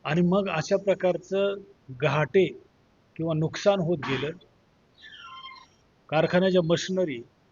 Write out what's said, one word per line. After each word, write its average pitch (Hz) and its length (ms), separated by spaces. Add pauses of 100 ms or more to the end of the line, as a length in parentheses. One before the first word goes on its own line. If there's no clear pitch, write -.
आणि 156 180
मग 190 280
अशा 165 280
प्रकारचं 190 760 (360)
घाटे 147 560 (680)
किंवा 160 180
नुकसान 160 460
होत 170 180
गेलं. 135 340 (1800)
कारखान्याच्या 180 520
मशिनरी 170 580 (320)